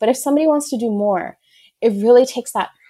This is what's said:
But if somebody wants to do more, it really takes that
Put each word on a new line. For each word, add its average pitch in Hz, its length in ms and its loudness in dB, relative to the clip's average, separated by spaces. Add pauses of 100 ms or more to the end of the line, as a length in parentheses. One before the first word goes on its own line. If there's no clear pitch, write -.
But 220 80 0
if 254 80 2
somebody 285 320 -2
wants 294 220 0
to 262 80 -6
do 226 120 -4
more, 202 480 -4 (420)
it 233 100 2
really 240 360 4
takes 254 260 -10
that - 180 -4 (200)